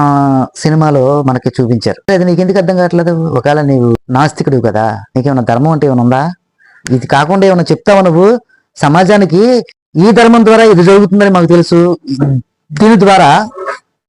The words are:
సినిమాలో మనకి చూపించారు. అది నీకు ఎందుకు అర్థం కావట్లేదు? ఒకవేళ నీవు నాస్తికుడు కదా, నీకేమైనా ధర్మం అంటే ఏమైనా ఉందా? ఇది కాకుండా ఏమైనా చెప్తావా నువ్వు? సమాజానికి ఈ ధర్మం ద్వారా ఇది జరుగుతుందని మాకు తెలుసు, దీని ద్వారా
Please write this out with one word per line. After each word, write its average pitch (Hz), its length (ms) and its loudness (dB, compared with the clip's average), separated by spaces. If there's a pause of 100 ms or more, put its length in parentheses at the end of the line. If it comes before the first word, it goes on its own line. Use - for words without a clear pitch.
(640)
సినిమాలో 151 420 0 (240)
మనకి 127 280 -4
చూపించారు. 117 440 -4 (140)
అది 180 140 0
నీకు 175 160 -2
ఎందుకు 190 160 -2
అర్థం 180 200 -2
కావట్లేదు? 170 320 -2 (260)
ఒకవేళ 147 220 -2 (100)
నీవు 123 180 0 (280)
నాస్తికుడు 143 500 -2
కదా, 107 200 -2 (280)
నీకేమైనా 131 360 -2
ధర్మం 135 260 0
అంటే 147 140 -2
ఏమైనా 123 160 0
ఉందా? 131 160 0 (760)
ఇది 120 180 -6
కాకుండా 170 340 0
ఏమైనా 175 240 0
చెప్తావా 196 360 0
నువ్వు? 170 180 2 (500)
సమాజానికి 180 680 0 (640)
ఈ 214 40 4 (100)
ధర్మం 233 300 4
ద్వారా 226 240 4
ఇది 175 160 2
జరుగుతుందని 202 480 2
మాకు 170 180 0
తెలుసు, 170 260 2 (1000)
దీని 220 240 4
ద్వారా 185 260 4 (800)